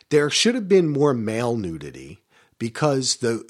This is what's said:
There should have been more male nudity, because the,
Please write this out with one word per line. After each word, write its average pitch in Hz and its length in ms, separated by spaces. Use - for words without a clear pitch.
There 147 200
should 233 260
have 214 120
been 180 220
more 143 240
male 117 420
nudity, 73 640
because 131 580
the, 113 320